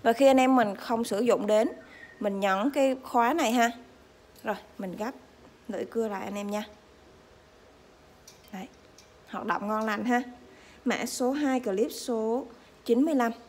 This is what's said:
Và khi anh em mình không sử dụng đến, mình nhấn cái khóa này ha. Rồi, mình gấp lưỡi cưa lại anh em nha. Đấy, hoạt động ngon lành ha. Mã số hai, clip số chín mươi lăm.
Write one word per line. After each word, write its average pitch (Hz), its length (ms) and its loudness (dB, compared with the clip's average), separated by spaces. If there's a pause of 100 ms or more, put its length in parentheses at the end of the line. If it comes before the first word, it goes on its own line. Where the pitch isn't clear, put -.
Và 233 100 4
khi 269 140 6
anh 269 120 8
em 262 160 6
mình 214 200 2
không 226 280 -4
sử 208 160 -2
dụng 208 280 2
đến, 214 220 4 (500)
mình 202 200 -2
nhấn 196 340 0
cái 269 300 2
khóa 240 300 2
này 294 180 0
ha. 233 200 2 (720)
Rồi, 214 120 -4 (220)
mình 190 180 -8
gấp 220 160 -6 (560)
lưỡi 196 180 -6
cưa 226 220 -4
lại 196 180 -6
anh 202 100 -8
em 202 160 -6
nha. 214 120 -4 (1900)
Đấy, 196 160 -12 (600)
hoạt - 160 -8
động 208 220 -2
ngon 214 180 -2
lành 214 200 -4
ha. 240 160 2 (640)
Mã 226 200 -2
số 247 260 -2
hai, 277 280 0
clip 214 320 -2
số 226 540 -4 (400)
chín 233 160 4
mươi 311 140 2
lăm. 240 160 0 (180)